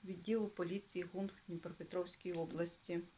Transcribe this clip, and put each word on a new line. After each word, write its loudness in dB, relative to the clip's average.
відділу 2
поліції 0
гунп 0
Дніпропетровської -2
області. 0